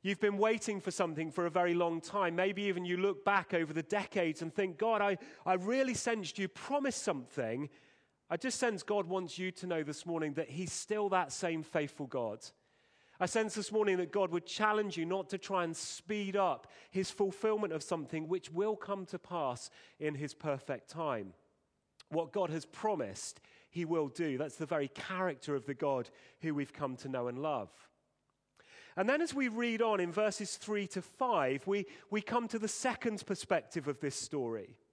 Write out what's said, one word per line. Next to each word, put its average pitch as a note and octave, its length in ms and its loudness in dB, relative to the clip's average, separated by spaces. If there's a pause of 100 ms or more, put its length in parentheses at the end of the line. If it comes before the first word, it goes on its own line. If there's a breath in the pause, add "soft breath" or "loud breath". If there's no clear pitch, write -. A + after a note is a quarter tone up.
You've F#3+ 180 0
been G3+ 180 2
waiting G#3+ 420 2
for F#3 100 -2
something D#3+ 400 0
for F3 140 0
a E3+ 60 2
very F3 240 4
long E3+ 260 2
time. F3+ 340 0
Maybe G3 280 2
even F3+ 240 0
you F3+ 100 2
look F#3 260 2
back G3 300 4
over E3 200 2
the D#3+ 100 0
decades F3+ 580 0
and D#3+ 120 -4
think, F#3 260 -2
"God, A3 240 4
I, G3+ 160 4 (260 loud breath)
I F#3 100 4
really A#3+ 400 2
sensed A3 440 -2
you F#3+ 100 0
promised C#4 540 -2
something." C3+ 680 -2 (640 soft breath)
I E3+ 60 0
just B3 220 -2
sense A3 240 2
God G#3 240 0
wants F3+ 320 -2
you F#3 140 -2
to F#3 140 -10
know E3 160 0
this D3 240 -6
morning D#3 280 -2
that D#3 140 -2
he's D#3+ 240 -6
still G#3 380 -2
that F3+ 220 4
same E3 300 -2
faithful D3 440 -2
God. A#2 320 -2 (800 soft breath)
I F3+ 80 4
sense A3 280 2
this G#3+ 160 -4
morning G#3 280 4
that E3+ 140 -2
God F#3+ 180 4
would E3+ 160 -2
challenge G#3+ 500 2
you E3 80 0
not F#3 260 -2
to G3 80 -4
try F#3 260 0
and E3 120 -2
speed G3+ 580 -4
up F3+ 320 2 (240 loud breath)
his F#3+ 200 0
fulfillment G#3 640 2
of D3+ 80 -2
something D#3+ 440 -2
which F3 240 -2
will G#3 260 2
come G3 300 -4
to F3+ 120 -8
pass C#3 500 -2 (300 loud breath)
in D3+ 160 -2
his C#3+ 180 -4
perfect C3+ 560 -4
time. B2 460 -4 (720)
What D#3 240 -2
God F#3 160 2
has D#3 160 -2
promised, C#3+ 760 -4 (280 loud breath)
he F3 160 -4
will D#3 240 2
do. C#3 300 -2
That's C#3 180 -4
the D#3+ 80 -4
very C#3+ 240 0
character F3+ 680 -2
of C3 120 -2
the C#3 80 -4
God C3+ 340 0 (320 loud breath)
who D#3+ 140 -2
we've C#3+ 180 -2
come C3 240 -4
to C3+ 140 -10
know B2 180 -2
and B2+ 140 -4
love. C3 260 0 (1300 loud breath)
And G3 120 2
then D4 120 4
as E4 120 0
we C4+ 160 0
read A3+ 320 0
on G#3+ 200 4
in F3 100 0
verses G3+ 460 0
three G#3 320 -2
to F3+ 140 -6
five, D3+ 640 2
we, G3 200 0 (240 loud breath)
we G#3 100 2
come A#3 280 -2
to A3+ 100 -4
the G#3 100 -2
second - 560 -2
perspective E3+ 600 -2
of C#3+ 140 -2
this C#3+ 160 -2
story. A#2 600 -6 (160)